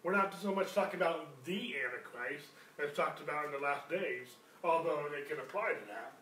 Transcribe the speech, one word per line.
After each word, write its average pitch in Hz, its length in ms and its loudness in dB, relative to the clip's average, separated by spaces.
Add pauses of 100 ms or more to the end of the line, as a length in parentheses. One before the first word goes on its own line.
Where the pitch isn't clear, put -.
We're 180 120 2
not 196 280 6
so 196 140 2
much 190 180 2
talking 185 260 2
about 165 280 2 (180)
the 196 300 -2 (100)
Antichrist 127 640 -6 (300)
that's 147 200 0
talked 156 240 0
about 147 240 -2
in 147 60 -4
the 139 80 -4
last 143 280 0
days, 139 420 -2 (340)
although 165 420 4 (100)
it - 140 -6
can 151 80 -2
apply - 360 0
to - 140 -4
that. - 340 -10